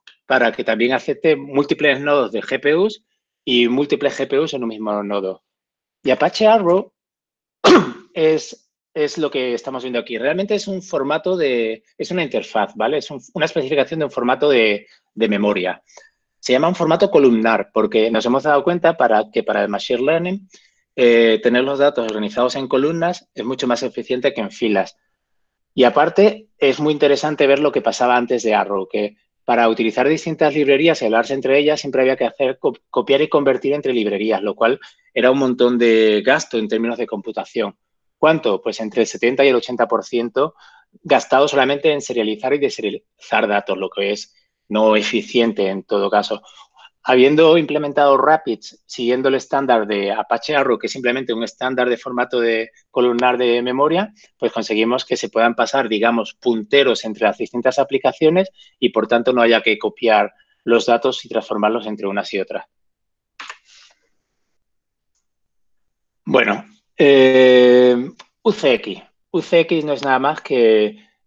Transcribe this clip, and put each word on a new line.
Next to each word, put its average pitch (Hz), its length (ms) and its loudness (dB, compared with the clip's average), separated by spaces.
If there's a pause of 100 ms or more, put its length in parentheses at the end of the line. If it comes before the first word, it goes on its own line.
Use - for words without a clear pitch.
(260)
para 123 260 0
que 123 120 -8
también 113 280 0
acepte 147 440 -2
múltiples 143 640 -2
nodos 143 320 0
de 107 100 -4
G - 180 -6
P 147 160 0
Us 214 280 -2 (400)
y 120 240 2
múltiples 139 500 -2
G 131 100 -4
P 135 100 -2
Us 147 160 -2
en 127 80 -8
un 117 60 -4
mismo 107 340 -6
nodo. 98 400 -6 (600)
Y 135 80 -2
Apache 151 360 0
Arrow 202 460 2 (680)
<clears throat> - 520 2
es, 156 560 -2 (240)
es 147 240 -4
lo 147 120 -4
que 127 240 -4
estamos 127 280 -8
viendo 123 160 -6
aquí. 117 200 -6
Realmente 180 360 -4
es 202 140 -6
un 190 140 -8
formato 180 540 -4
de, 120 460 -2 (140)
es - 140 -10
una 185 120 -2
interfaz, 110 540 -4
¿vale? 123 220 -2
Es - 120 -8
un, 139 100 -14 (140)
una 160 120 -2
especificación 151 540 -4
de 147 60 -2
un - 40 -10
formato 123 380 0
de, 110 380 2 (280)
de 107 140 0
memoria. 98 540 -2 (560)
Se - 140 -4
llama 147 160 2
un 185 60 -2
formato 170 360 0
columnar 113 600 2
porque 110 380 0
nos 110 160 -2
hemos 131 180 0
dado 147 200 2
cuenta 170 320 0
para 110 340 2
que 113 120 -2
para 104 200 -2
el 101 60 -2
machine 117 340 -4
learning, 170 460 -2 (480)
eh, 117 460 4
tener 123 220 2
los 139 140 -4
datos 135 320 0
organizados 107 460 -4
en 131 120 -8
columnas 165 640 -2
es 113 100 -10
mucho 127 220 -6
más 123 160 -2
eficiente 123 520 -4
que 117 60 -8
en 104 100 -8
filas. 101 480 -2 (760)
Y 131 120 2
aparte, 165 640 2 (100)
es 139 220 0
muy 151 120 0
interesante 143 540 0
ver 139 140 2
lo 147 100 0
que 139 100 -2
pasaba 123 360 0
antes 123 260 -2
de 110 120 0
Arrow, 98 340 -2
que 104 280 -6 (280)
para 117 240 2
utilizar 113 400 0
distintas 156 440 -2
librerías 147 480 2
y 131 40 -4
hablarse 113 280 0
entre 135 260 0
ellas 147 220 0
siempre 131 220 -2
había 131 140 2
que 123 80 -2
hacer 131 340 -4
co-, 135 180 -4 (140)
copiar 135 320 0
y 156 60 0
convertir 139 460 0
entre 139 180 -4
librerías, 104 500 -2
lo 104 140 -4
cual 120 240 0 (340)
era 120 160 2
un 135 80 2
montón 123 400 0
de 110 480 2
gasto 135 320 0
en 107 100 -4
términos 113 300 -4
de 117 80 -6
computación. 104 720 -8 (420)
¿Cuánto? 151 420 0
Pues - 200 -8
entre 110 220 -2
el 107 40 0
setenta 131 380 0
y 139 40 4
el 127 80 4
ochenta 120 300 -2
por 113 180 -2
ciento 127 500 -4 (480)
gastado 139 440 2
solamente 143 460 0
en 139 100 -4
serializar 113 500 -4
y 147 60 0
deserializar 110 880 -4
datos, 101 320 -4
lo 95 100 -4
que 101 220 -4
es - 240 -10 (340)
no 107 280 2
eficiente 107 720 -2
en 95 160 -6
todo 101 260 -2
caso. 101 320 -2 (600)
Habiendo 151 540 6
implementado 143 600 2
Rapids 135 680 -2
siguiendo 127 460 -2
el 135 60 2
estándar 127 500 0
de 101 260 -2
Apache 113 420 -4
Arrow, 131 240 0
que - 80 -8
es 113 60 -10
simplemente 123 400 -4
un 113 100 -4
estándar 127 460 -4
de 120 80 0
formato 123 420 -6
de 113 340 -2 (180)
columnar 123 480 0
de 120 240 0
memoria, 156 500 -2 (240)
pues 117 160 -4
conseguimos 113 540 -2
que 131 100 -4
se 110 140 -8
puedan 113 240 2
pasar, 123 340 -2
digamos, 110 460 -2
punteros 120 720 0
entre 110 180 -4
las 101 140 0
distintas 123 400 -4
aplicaciones 156 720 0 (280)
y, 127 120 0
por 110 180 -2
tanto, 120 240 2
no 123 80 0
haya 117 220 4
que 110 160 -2
copiar 107 560 0 (280)
los 117 220 2
datos 123 400 0
y 120 60 -20
transformarlos 107 560 -2
entre 104 200 -8
unas 98 280 -6
y 101 40 -4
otras. - 280 -8 (3500)
Bueno, 113 400 0 (320)
eh, 127 1120 6 (320)
U 214 100 0
C 135 220 0
X. 104 280 -8 (280)
U 170 100 -4
C 170 200 2
X 165 260 -2
no 147 80 -2
es 135 100 -6
nada 131 140 2
más 139 240 -2
que, 110 600 2 (240)